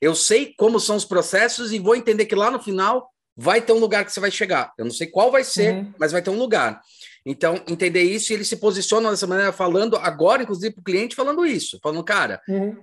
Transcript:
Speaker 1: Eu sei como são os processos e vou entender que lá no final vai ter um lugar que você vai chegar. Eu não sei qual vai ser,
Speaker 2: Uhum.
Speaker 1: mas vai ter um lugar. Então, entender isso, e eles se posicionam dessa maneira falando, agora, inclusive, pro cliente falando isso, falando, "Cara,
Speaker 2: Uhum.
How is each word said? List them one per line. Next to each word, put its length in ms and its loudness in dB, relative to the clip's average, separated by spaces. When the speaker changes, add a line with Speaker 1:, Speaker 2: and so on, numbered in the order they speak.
Speaker 1:
Eu 120 2
sei 440 0
como 240 4
são 160 -2
os 80 -4
processos 640 0
e 80 -4
vou 160 4
entender 300 0
que 100 -2
lá 160 4
no 100 -6
final 480 -2
vai 260 2
ter 100 0
um 80 6
lugar 260 2
que 60 -12
você 80 -6
vai 120 -2
chegar. 460 -2
Eu 80 -8
não 60 -6
sei 160 -8
qual 240 4
vai 120 4
ser, 300 0
Speaker 2:
Uhum. 240 -8
Speaker 1:
mas 140 0
vai 100 0
ter 80 -4
um 80 -2
lugar. 440 0
Então, 420 -2
entender 360 0
isso, 280 0
e 40 0
eles 120 -6
se 100 -4
posicionam 540 0
dessa 160 -4
maneira 240 0
falando, 460 0
agora, 460 2
inclusive, 300 -6
pro 100 -20
cliente 320 -4
falando 300 0
isso, 360 -4
falando, 220 -4
"Cara, 440 -2
Speaker 2:
Uhum. 360 -4